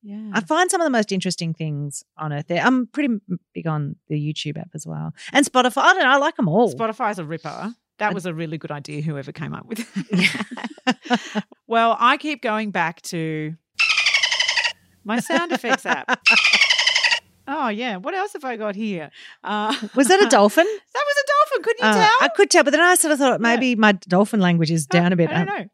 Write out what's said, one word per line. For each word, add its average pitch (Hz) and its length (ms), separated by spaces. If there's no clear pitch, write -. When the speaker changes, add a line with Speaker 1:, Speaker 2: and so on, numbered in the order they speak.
Speaker 1:
Yeah. 208 320
Speaker 2:
I 220 80
find 339 300
some 370 100
of 330 40
the 294 60
most 220 200
interesting 175 420
things 147 500
on 156 160
earth 147 140
there. 170 160
I'm 254 240
pretty 277 260
m-, 180 100
big 165 140
on 151 280
the 151 80
YouTube 151 420
app 170 160
as 156 140
well. 156 260
And 277 120
Spotify. 254 380
I 339 100
don't 370 100
know. 262 60
I 277 80
like 294 220
'em 226 100
all. 190 240
Speaker 1:
Spotify's 220 460
a 160 60
ripper. 160 480
That 208 120
Speaker 2:
I - 20
Speaker 1:
was 180 120
a 175 80
really 160 240
good 156 140
idea, 147 300
whoever 143 320
came 147 200
up - 120
with 220 140
it. - 320
Speaker 2:
Yeah. 220 1400
<laughs> - 200
Speaker 1:
Well, 226 320
I 254 180
keep 294 240
going 214 300
back 170 320
to 160 520
my 226 160
sound 339 340
effects 254 320
app. 160 400
Speaker 2:
<laughs> - 40
Speaker 1:
Oh, 285 180
yeah. 214 280
What 262 160
else 392 200
have 294 120
I 240 120
got 208 180
here? 202 340
Uh, 214 320
Speaker 2:
Was 254 140
that 381 120
a 381 80
Speaker 1:
<laughs> - 0
Speaker 2:
dolphin? 226 380
Speaker 1:
That 440 400
was 571 100
a 554 100
dolphin. 571 360
Couldn't 453 200
you 427 40
Speaker 2:
Uh, 427 60
Speaker 1:
tell? 427 60
Speaker 2:
I 285 140
could 403 160
tell, 320 120
but 277 60
then 294 100
I 349 140
sort 339 180
of 294 60
thought 247 240
Speaker 1:
Yeah. 233 140
Speaker 2:
maybe 247 200
my 214 180
dolphin 202 460
language 170 300
is 165 220
Speaker 1:
Oh, - 20
Speaker 2:
down 175 200
a - 20
bit. 160 160
Speaker 1:
I 165 140
don't - 40
Speaker 2:
Um, 202 80
Speaker 1:
know. 196 160